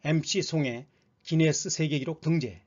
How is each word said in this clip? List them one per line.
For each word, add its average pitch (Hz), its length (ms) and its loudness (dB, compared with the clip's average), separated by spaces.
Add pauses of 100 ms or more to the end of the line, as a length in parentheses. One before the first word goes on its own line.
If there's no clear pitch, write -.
엠씨 160 380 0
송혜 135 440 -2 (380)
기네스 160 460 2
세계기록 151 500 -2
등재 143 460 0